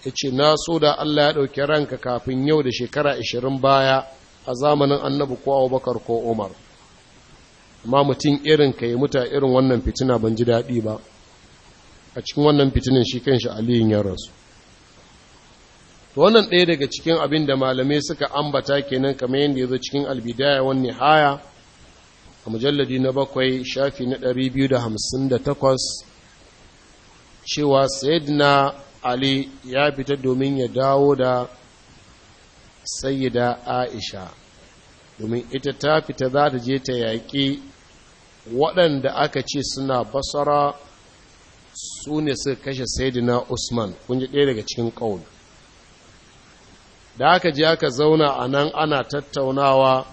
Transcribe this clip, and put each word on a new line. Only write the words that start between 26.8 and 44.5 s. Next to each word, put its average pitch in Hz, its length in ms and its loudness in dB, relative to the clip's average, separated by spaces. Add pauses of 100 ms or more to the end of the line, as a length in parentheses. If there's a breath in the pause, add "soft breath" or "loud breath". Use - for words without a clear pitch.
cewa 139 440 2
Sayyidina 143 840 2 (280)
Ali 135 480 -2 (140)
ya 139 280 0
fita 139 240 -4
domin 131 420 0
ya 123 100 -2
dawo 139 480 4
da 127 320 0 (1400)
Sayyida 123 840 -2
Aisha, 113 640 -6 (880)
domin 117 340 -6
ita 139 200 -6
ta 151 280 0
fita 135 280 -4
za 143 220 2
ta 127 80 -4
je 127 200 -2
ta 127 140 -6
yaƙi 127 680 -4 (920)
waɗanda 143 600 0
aka 143 280 -2
ce 143 200 -6
suna 131 420 -2
Basra, 143 720 0 (1000)
su - 460 -8
ne 147 160 0
suka 135 200 -4
kashe 131 300 -8
Sayyidina 123 640 0
Usman. 117 440 -4 (120)
Kun 127 140 -2
ji 131 60 -4
ɗaya 143 200 2
daga 113 200 -2